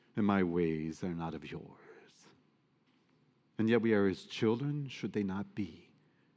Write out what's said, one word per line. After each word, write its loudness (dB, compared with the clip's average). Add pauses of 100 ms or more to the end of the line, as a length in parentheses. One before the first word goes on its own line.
(160)
and 2
my 6
ways 0
are -4
not -6
of -12
yours." -18 (1300)
And 2
yet 4
we 4
are 6
his -2
children, -2
should -8
they -2
not -4
be? -8 (480)